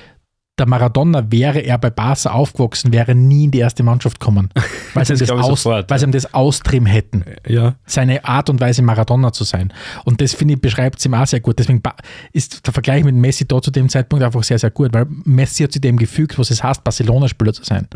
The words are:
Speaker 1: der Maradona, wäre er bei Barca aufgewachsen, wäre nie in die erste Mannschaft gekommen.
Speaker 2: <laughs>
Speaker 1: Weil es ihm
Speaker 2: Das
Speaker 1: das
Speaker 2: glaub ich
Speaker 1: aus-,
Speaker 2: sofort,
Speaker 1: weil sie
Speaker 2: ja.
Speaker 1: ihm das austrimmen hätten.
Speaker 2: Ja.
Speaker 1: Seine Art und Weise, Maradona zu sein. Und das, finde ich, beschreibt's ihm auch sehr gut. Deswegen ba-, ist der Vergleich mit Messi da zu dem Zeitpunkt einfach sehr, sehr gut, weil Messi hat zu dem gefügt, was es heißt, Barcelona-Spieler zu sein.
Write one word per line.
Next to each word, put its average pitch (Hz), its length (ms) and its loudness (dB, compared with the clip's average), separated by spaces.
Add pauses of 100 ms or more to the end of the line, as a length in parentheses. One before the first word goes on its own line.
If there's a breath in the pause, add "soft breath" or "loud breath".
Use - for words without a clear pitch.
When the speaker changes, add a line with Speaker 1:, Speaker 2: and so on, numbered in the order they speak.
(600 loud breath)
Speaker 1:
der 131 80 0
Maradona, 123 640 2
wäre 139 300 2
er 123 180 -2
bei 120 100 -2
Barca 120 400 -2
aufgewachsen, 123 640 -2
wäre 117 220 2
nie 139 300 4
in 147 60 0
die 135 60 0
erste 117 240 0
Mannschaft 120 380 0
gekommen. 101 340 0
Speaker 2:
<laughs> - 400 -8
Speaker 1:
Weil 170 80 0
es 131 80 0
ihm - 40 0
Speaker 2:
Das 131 60 0
Speaker 1:
das 123 100 0
Speaker 2:
glaub 123 100 0
ich 127 60 0
Speaker 1:
aus-, 139 180 0
Speaker 2:
sofort, 107 260 -2
Speaker 1:
weil 139 80 0
sie 127 60 0
Speaker 2:
ja. 139 60 0
Speaker 1:
ihm - 20 2
das 135 240 -2
austrimmen 135 500 0
hätten. 104 400 0 (220)
Speaker 2:
Ja. 117 280 2 (100)
Speaker 1:
Seine 131 400 0
Art 135 260 0
und 127 100 2
Weise, 123 220 2
Maradona 120 500 2
zu 113 120 -6
sein. 95 280 -4 (320 loud breath)
Und 123 160 2
das, 139 140 0
finde 147 180 2
ich, 131 80 -2
beschreibt's 127 440 -2
ihm 127 100 0
auch 127 100 2
sehr 123 140 0
gut. 117 180 0
Deswegen 120 240 2
ba-, - 140 -6 (380 loud breath)
ist - 340 -6
der 120 60 -2
Vergleich 139 300 0
mit 139 120 4
Messi 123 320 2
da 127 160 0
zu 139 80 -4
dem 131 180 2
Zeitpunkt 135 340 0
einfach 120 200 0
sehr, 120 160 0
sehr 113 100 0
gut, 123 240 0
weil 117 140 2 (180)
Messi 135 380 2
hat 143 80 -2
zu 143 100 -6
dem 123 160 2
gefügt, 147 400 -2
was 127 140 0
es 113 120 -4
heißt, 131 200 -2
Barcelona-Spieler 113 680 0
zu - 100 -18
sein. 98 320 -4